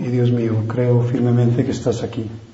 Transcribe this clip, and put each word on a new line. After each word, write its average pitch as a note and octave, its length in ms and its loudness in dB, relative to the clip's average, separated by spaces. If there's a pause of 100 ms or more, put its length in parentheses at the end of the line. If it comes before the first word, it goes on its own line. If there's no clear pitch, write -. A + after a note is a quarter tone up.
y C3+ 60 -4
Dios A#2+ 260 2
mío, A2+ 340 0
creo A#2+ 340 2
firmemente A#2+ 640 2
que A#2 80 -4
estás A2+ 320 -2
aquí A2 220 -6 (280)